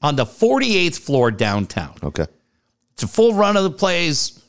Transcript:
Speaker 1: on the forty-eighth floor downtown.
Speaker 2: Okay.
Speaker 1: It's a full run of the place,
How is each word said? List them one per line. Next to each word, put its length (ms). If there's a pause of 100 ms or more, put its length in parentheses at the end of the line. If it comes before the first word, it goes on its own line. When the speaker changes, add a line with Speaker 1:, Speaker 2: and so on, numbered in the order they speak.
Speaker 1:
on 160
the 80
forty-eighth 720
floor 320
downtown. 720
Speaker 2:
Okay. 220 (680)
Speaker 1:
It's 100
a 40
full 260
run 240
of 60
the 80
place, 760